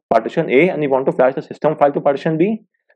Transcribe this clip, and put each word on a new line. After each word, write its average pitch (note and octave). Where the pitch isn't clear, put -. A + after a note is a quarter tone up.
partition A#2+
A C#3+
and D3+
you C#3+
want C3+
to E3+
flash C3
the D#3
system D#3
file C#3+
to E3+
partition D3
B, G3+